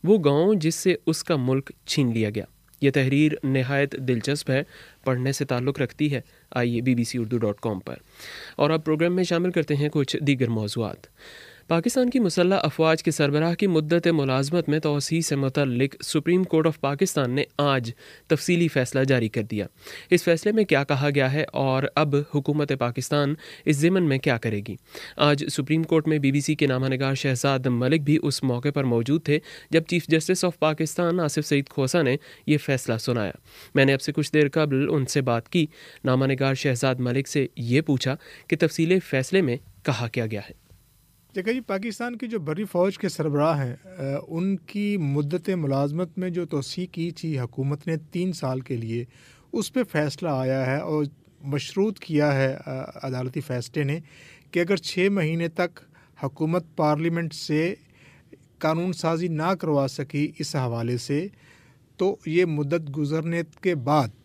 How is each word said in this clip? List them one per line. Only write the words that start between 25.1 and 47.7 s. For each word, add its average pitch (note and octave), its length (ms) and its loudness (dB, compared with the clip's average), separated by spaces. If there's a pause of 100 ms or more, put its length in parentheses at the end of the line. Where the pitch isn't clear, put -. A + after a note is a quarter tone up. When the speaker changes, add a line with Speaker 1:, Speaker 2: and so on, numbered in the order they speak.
Speaker 1:
آج D3 300 2
سپریم D#3 360 0
کورٹ D#3+ 240 2
میں D#3 120 2
بی C#3 120 2
بی C#3+ 100 2
سی D#3 140 -2
کے D3 120 2
نامہ C3 200 0
نگار C3+ 280 -2
شہزاد C3+ 500 0
ملک B2+ 360 2
بھی D3 200 2
اس C#3+ 220 -2
موقع B2+ 300 0
پر C#3+ 100 0
موجود B2 400 0
تھے، D3 160 2 (300)
جب D#3+ 140 4
چیف F3 240 -2
جسٹس E3 380 2
آف F3 140 -2
پاکستان D#3+ 600 0
آصف D3+ 260 0
سعید C#3 220 0
کھوسا C#3+ 340 0
نے C3+ 160 2 (300)
یہ D3+ 100 4
فیصلہ B2+ 400 -2
سنایا۔ A2+ 340 -2 (440)
میں C#3 100 8
نے C3+ 80 4
اب C3+ 80 0
سے D3+ 100 -4
کچھ D3 220 -2
دیر D3+ 160 4
قبل D3 400 0
ان C#3 160 0
سے C#3 160 0
بات A#2+ 280 -2
کی۔ E3+ 160 2 (380)
نامہ C3 220 2
نگار C3+ 280 2
شہزاد C3 420 0
ملک B2+ 320 -2
سے C3+ 280 0
یہ B2 260 2
پوچھا C3+ 340 0 (320)
کہ - 120 2
تفصیل E3 400 2
فیصلے C#3+ 420 0
میں B2+ 160 0 (260)
کہا A#2+ 240 -2
کیا A#2 180 -4
گیا G#2+ 160 -6
ہے۔ - 220 -20 (720)
Speaker 2:
دیکھیں G3+ 180 -2
جی، B3+ 60 -2
پاکستان A3+ 580 -6
کی B3 100 -8
جو A3 120 -6
بری D#3+ 240 -6
فوج F#3+ 340 0
کے F#3+ 120 -2
سربراہ D3 540 0
ہیں، B2 120 -4 (100)
آ، - 20 -20 (400)
ان F#3 300 -2
کی G#3 400 -4
مدت D3+ 520 -2
ملازمت D3+ 680 -2
میں F#3 120 -4
جو F3 160 -4
توسیع E3 460 -6
کی E3 200 -6
تھی D#3+ 280 -6
حکومت C#3 480 -4